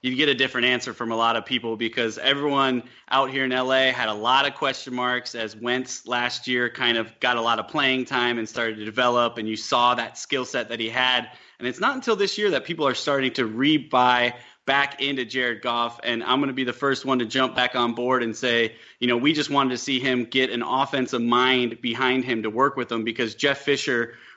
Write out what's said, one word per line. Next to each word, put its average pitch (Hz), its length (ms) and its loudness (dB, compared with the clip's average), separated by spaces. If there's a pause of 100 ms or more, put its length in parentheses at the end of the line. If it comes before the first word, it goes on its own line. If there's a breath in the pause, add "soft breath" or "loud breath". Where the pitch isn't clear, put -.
you'd 127 140 -2
get 143 120 2
a 143 60 4
different 123 320 0
answer 123 300 0
from 117 160 -4
a 113 40 -2
lot 113 200 2
of 110 100 -4
people 117 320 -4
because 113 400 -2
everyone 135 640 2 (300 loud breath)
out 135 180 2
here 135 160 -2
in 127 60 -2
L 127 200 0
A 131 200 4
had 123 180 -2
a 107 40 0
lot 123 340 4
of 135 80 -6
question 131 400 -4
marks 123 400 -2
as 110 200 -6
Wentz 123 520 -4
last 123 400 -2
year 123 240 0
kind 120 260 0
of 110 220 -6
got 123 180 2
a 117 40 0
lot 113 180 2
of 107 80 -4
playing 131 380 0
time 123 340 0
and 113 100 -4
started 113 280 -4
to 107 80 -10
develop, 120 520 2
and 110 100 -4
you 110 80 -4
saw 123 380 2
that 117 240 -4
skill 131 260 -4
set 120 260 -4
that 117 100 -6
he 113 100 -4
had. 123 400 0 (300 loud breath)
And 120 80 -6
it's 120 120 -6
not 240 140 2
until 247 220 0
this 196 240 0
year 208 120 2
that 135 140 0
people 156 220 -2
are 127 80 2
starting 135 380 0
to 123 140 0
rebuy 123 840 2 (320 loud breath)
back 139 340 0
into 135 240 -2
Jared 120 380 -2
Goff, 120 420 -2
and 117 200 -2
I'm 127 160 2
gonna 139 140 0
be 131 100 -2
the 123 100 -2
first 135 320 -2
one 131 140 2
to 120 80 0
jump 131 280 0
back 123 200 0
on 120 180 0
board 123 300 2
and 113 120 -4
say, 117 400 0 (240 loud breath)
you 123 80 0
know, 120 100 4
we 143 160 2
just 147 180 -2
wanted 139 200 2
to 123 60 -4
see 131 220 -2
him 127 260 0
get 131 240 2
an 120 140 -4
offensive 127 580 -2
mind 123 580 2
behind 127 460 0
him 117 160 -2
to 110 80 -2
work 131 260 2
with 123 160 -4
him 113 120 -2
because 113 320 -2
Jeff 139 240 0
Fisher 123 560 0 (220 loud breath)